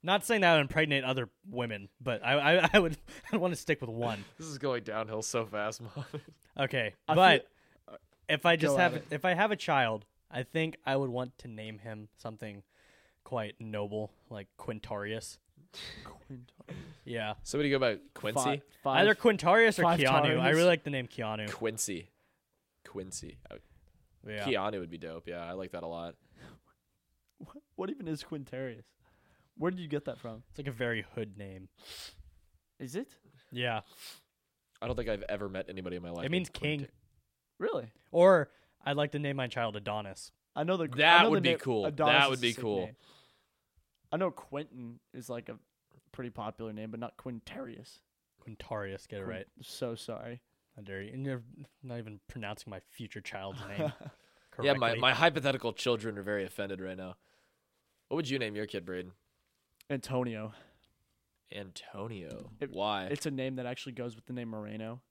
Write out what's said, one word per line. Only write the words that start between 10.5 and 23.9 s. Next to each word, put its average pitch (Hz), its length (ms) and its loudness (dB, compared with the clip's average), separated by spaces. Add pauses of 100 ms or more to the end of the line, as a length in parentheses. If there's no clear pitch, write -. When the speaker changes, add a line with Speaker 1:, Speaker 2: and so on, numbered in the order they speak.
Speaker 1:
I 135 100 2
would 139 140 0
want 127 300 -6
to - 80 -16
name 107 320 -12
him 107 380 -12
something 107 460 -12 (600)
quite 110 360 -4
noble, 107 520 -4 (180)
like 101 180 -12 (120)
Quintarius. 107 800 -8 (640)
Speaker 3:
Quintarius. - 720 -16 (300)
Speaker 1:
Yeah. 110 360 -4
Speaker 2:
Somebody 143 300 0
go 139 80 4
by 117 180 4 (160)
Quincy? 117 300 0
Speaker 3:
Fi-, 131 180 2 (220)
five, 139 180 4
Speaker 1:
Either 214 140 8
Quintarius 214 640 6
or 175 40 4
Speaker 3:
five 170 160 6
Speaker 1:
Keanu. 135 120 6
I 135 240 6
Speaker 3:
times. 139 200 6
Speaker 1:
really 170 120 8
like 170 160 6
the 147 80 -6
name 127 160 -4
Keanu. 107 440 -4
Speaker 2:
Quincy. 107 580 -2 (760)
Quincy. 92 500 -10 (120)
I - 60 -14
would, - 60 -18 (720)